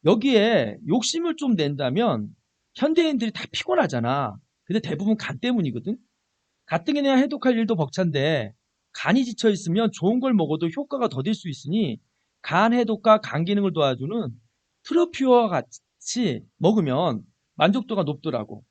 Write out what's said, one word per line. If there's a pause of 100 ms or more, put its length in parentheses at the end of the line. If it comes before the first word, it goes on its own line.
여기에 (100)
욕심을
좀
낸다면 (460)
현대인들이
다
피곤하잖아. (280)
근데
대부분
간
때문이거든. (680)
가뜩이나
해독할
일도
벅찬데, (400)
간이
지쳐
있으면
좋은
걸
먹어도
효과가
더딜
수
있으니, (420)
간
해독과
간
기능을
도와주는 (540)
트로피오와
같이 (160)
먹으면 (320)
만족도가
높더라고.